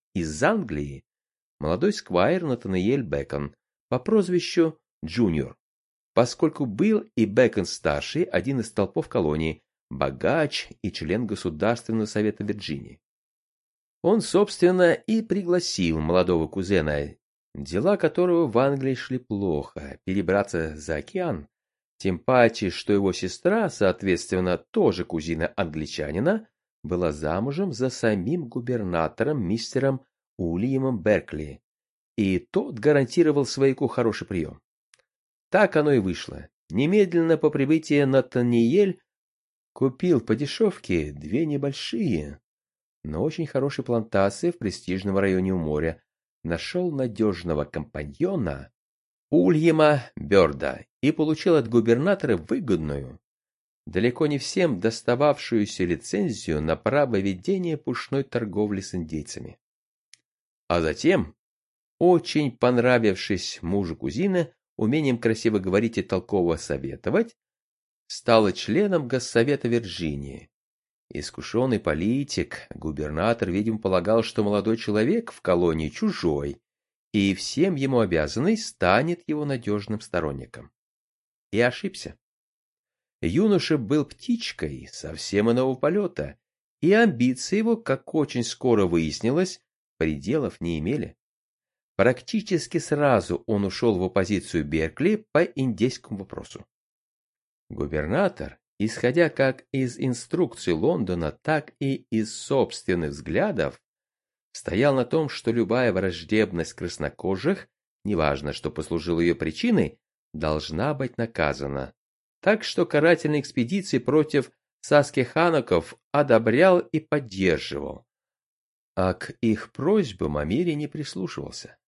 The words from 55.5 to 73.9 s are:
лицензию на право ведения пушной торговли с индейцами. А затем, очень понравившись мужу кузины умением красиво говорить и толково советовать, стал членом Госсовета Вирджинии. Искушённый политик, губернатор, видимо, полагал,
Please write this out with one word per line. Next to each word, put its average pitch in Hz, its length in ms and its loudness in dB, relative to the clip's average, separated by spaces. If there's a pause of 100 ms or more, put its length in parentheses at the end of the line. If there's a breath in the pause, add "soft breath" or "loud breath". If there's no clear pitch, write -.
лицензию 87 800 -2
на 80 140 0
право 123 440 0
ведения 156 580 -2
пушной 135 460 -4
торговли 104 580 -4
с - 120 -12
индейцами. 80 680 -8 (1080)
А 85 140 2
затем, 85 540 0 (640)
очень 160 560 2
понравившись 117 1080 2
мужу 87 360 -2
кузины 180 560 -2 (240)
умением 127 400 2
красиво 110 420 2
говорить 98 380 2
и - 40 0
толково 90 540 0
советовать, 76 800 -4 (720)
стал 113 440 4
членом 160 560 0
Госсовета 127 600 0
Вирджинии. 80 800 -4 (640)
Искушённый 117 640 -2
политик, 85 960 -2
губернатор, 78 760 -2
видимо, 107 300 -2
полагал, 101 440 2